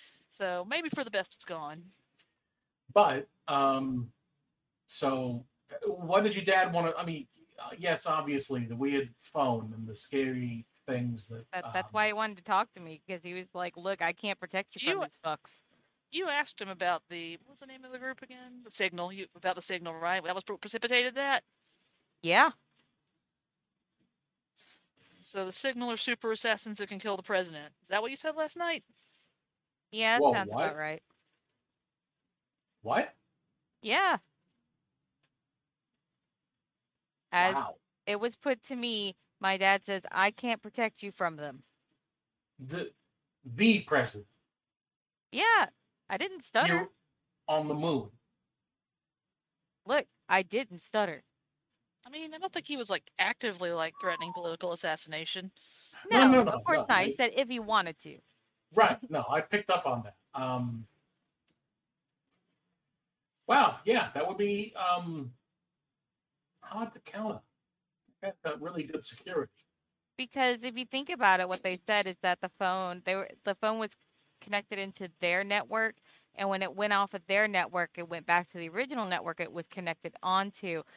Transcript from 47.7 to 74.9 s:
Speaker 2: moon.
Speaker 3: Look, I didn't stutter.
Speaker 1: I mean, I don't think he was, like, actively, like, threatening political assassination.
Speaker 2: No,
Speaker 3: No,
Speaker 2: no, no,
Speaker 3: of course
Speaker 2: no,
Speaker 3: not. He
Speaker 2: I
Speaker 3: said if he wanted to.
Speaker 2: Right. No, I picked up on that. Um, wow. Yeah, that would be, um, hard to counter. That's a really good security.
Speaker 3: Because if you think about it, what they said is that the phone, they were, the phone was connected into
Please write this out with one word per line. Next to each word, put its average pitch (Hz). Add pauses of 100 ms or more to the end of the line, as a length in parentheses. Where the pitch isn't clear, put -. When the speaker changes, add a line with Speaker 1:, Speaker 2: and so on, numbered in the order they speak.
Speaker 2:
moon. 147 (1700)
Speaker 3:
Look, 269 (220)
I 190
didn't 196
stutter. 185 (840)
Speaker 1:
I 247
mean, 311
I 311
don't -
think -
he 294
was, 233
like, 180 (100)
actively, 185
like, 165
threatening 170
political 175
assassination. 165 (580)
Speaker 2:
No, 330
Speaker 3:
No, 262
Speaker 2:
no, 254
no, 202
Speaker 3:
of -
course 330
Speaker 2:
no, - (100)
Speaker 3:
not. 185
He -
Speaker 2:
I -
Speaker 3:
said 247
if 247
he 247
wanted 202
to. 147 (560)
Speaker 2:
Right. 220 (120)
No, 151
I 151
picked 208
up 180
on 123
that. 104 (180)
Um, 123 (2500)
wow. 262
Yeah, 226
that 160
would 190
be, 208
um, 175 (1300)
hard 220
to -
counter. 208 (800)
That's 196
a 156
really 165
good 151
security. - (640)
Speaker 3:
Because 254
if 240
you 254
think 269
about 214
it, 180
what 185
they 185 (100)
said 208
is 185
that 180
the 180 (100)
phone, 185
they 185
were, 190 (140)
the 196
phone 220
was 214 (500)
connected 202
into 196 (100)